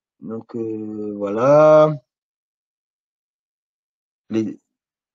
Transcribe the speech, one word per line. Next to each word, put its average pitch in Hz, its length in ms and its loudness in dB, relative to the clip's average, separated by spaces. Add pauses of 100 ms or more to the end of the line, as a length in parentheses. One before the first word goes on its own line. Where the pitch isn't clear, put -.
(220)
Donc, 113 340 -16
euh, 107 640 -10
voilà. 147 760 4 (2250)
Les, 107 300 -6 (560)